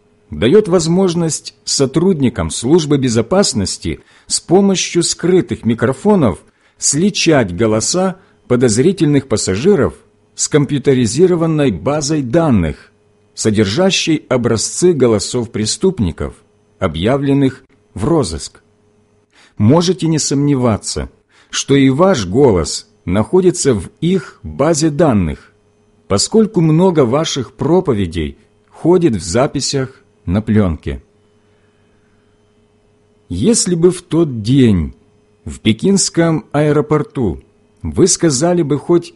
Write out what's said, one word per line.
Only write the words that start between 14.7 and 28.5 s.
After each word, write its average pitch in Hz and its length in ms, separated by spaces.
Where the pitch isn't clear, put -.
голосов 120 600
преступников, 104 840
объявленных 131 840
в 92 100
розыск. 117 580
Можете 165 520
не 160 100
сомневаться, 127 920
что - 260
и 135 140
ваш 135 360
голос 95 640
находится 139 680
в 95 140
их 180 420
базе 143 480
данных, 107 640
поскольку 208 540
много 160 440
ваших 139 500
проповедей 101 840